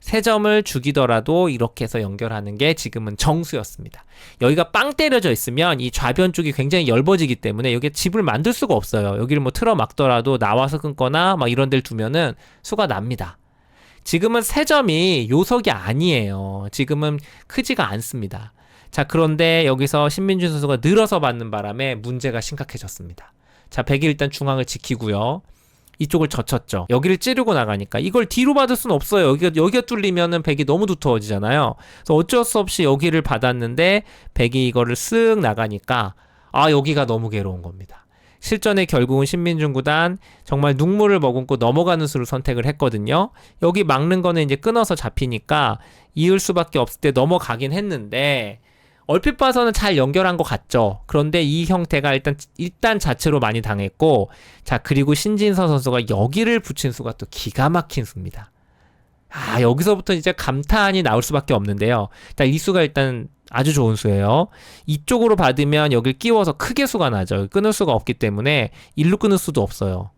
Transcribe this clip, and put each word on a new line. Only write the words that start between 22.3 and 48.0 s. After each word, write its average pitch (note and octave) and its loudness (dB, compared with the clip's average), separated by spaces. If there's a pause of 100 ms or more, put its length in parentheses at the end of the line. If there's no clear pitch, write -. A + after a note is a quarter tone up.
심각해졌습니다. - -12 (400)
자, B2+ -4
백이 C#3 0
일단 D3 0
중앙을 C3+ -4
지키고요. A2+ -4 (580)
이쪽을 D#3 0
젖혔죠. - -4
여기를 D3+ 2
찌르고 B3 0
나가니까 G#2+ -2
이걸 G3 0
뒤로 B3+ 2
받을 C4 2
순 A#3+ -4
없어요. E3+ 2
여기가, D#3+ 2
여기가 G3+ 2
뚫리면은 F3 0
백이 D3 0
너무 E3+ 2
두터워지잖아요. A#2 0
그래서 - -4
어쩔 A#3 2
수 A#3 -2
없이 F#3 0
여기를 D3+ 2
받았는데 B2+ 0 (320)
백이 B2+ 2
이거를 A#2+ 0
쓱 A3+ 2
나가니까 A2 -2 (380)
아, D3 4
여기가 C#3+ 2
너무 A2+ -2
괴로운 G2 -4
겁니다. F#2 -18 (340)
실전에 G3+ 0
결국은 C3 2
신민준 E3 -2
구단 D#3 0 (260)
정말 C#3+ 0
눈물을 G3 4
머금고 C3 0
넘어가는 D#3 2
수를 C3 -4
선택을 B2+ -4
했거든요. C#3 0 (320)
여기 F3 2
막는 D#3 0
거는 F3 0
이제 C#3 0
끊어서 A3+ 0
잡히니까 B2 -2 (360)
이을 F3+ 2
수밖에 E3+ -2
없을 - -2
때 C#3+ 2
넘어가긴 C3+ 0
했는데 C3 -4 (460)